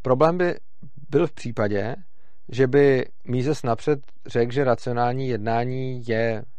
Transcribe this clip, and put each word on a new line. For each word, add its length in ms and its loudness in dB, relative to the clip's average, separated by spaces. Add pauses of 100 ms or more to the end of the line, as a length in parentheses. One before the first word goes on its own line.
Problém 360 4
by 220 0 (500)
byl 180 4
v 60 -6
případě, 640 -2 (560)
že 160 4
by 380 6 (220)
Mises 360 0
napřed 360 0 (260)
řekl, 260 0
že 120 0
racionální 640 0
jednání 800 -2
je 360 0 (160)